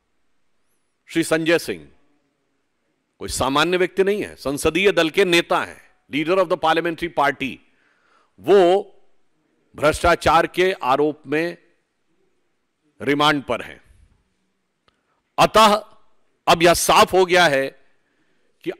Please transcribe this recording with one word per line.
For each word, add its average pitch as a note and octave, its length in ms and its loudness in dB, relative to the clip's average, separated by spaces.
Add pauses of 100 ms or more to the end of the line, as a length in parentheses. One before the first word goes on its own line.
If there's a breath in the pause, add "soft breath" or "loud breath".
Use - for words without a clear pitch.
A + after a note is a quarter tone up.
(1080)
श्री E3 160 -2
संजय D#3+ 360 0
सिंह, E2+ 300 -10 (1300)
कोई G2 100 -14
सामान्य D3+ 480 -2
व्यक्ति F3+ 280 -2
नहीं G3 180 -2
है, E2 140 -12
संसदीय D#3+ 560 -4
दल E3 180 -2
के F#3 140 0
नेता E3+ 340 0
हैं, F#2 320 -12 (240)
leader E3 280 -2
of E3+ 100 -4
the E3+ 120 -4
parliamentary E3 540 -4
party, C#3 380 -4 (840)
वो F3+ 420 4 (960)
भ्रष्टाचार D#3+ 680 0
के F#3 260 -2
आरोप C#3+ 540 -2
में E3 300 -4 (1500)
रिमांड C#3+ 400 0
पर A2+ 200 -6
हैं। - 180 -20 (1600)
अतः G#3 360 4 (760)
अब E3+ 140 2
यह E3+ 120 6
साफ - 380 4
हो F#3 140 4
गया F3 200 4
है C3+ 320 -2 (840)
कि - 160 -8